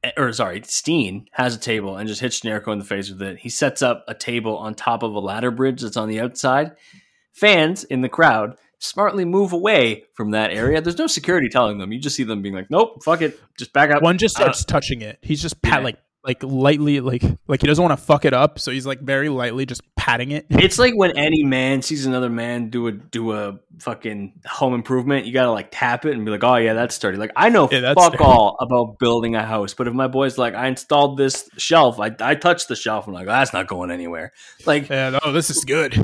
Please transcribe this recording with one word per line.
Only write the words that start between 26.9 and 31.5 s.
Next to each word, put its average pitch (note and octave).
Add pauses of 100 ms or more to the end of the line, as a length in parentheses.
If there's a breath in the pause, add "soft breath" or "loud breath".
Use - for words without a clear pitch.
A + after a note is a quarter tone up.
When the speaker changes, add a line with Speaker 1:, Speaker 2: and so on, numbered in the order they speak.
Speaker 1:
sturdy." G2
Like, G#2+
I G3
know G#3
Speaker 2:
Yeah, B2+
that's B2+
Speaker 1:
fuck E3+
Speaker 2:
sturdy. D#3
Speaker 1:
all A#2
about A#2+
building A#2
a A2
house, G#2
but B2+
if A#2+
my C3
boy's C3
like, A#2+
"I A#2+
installed C3+
this C3+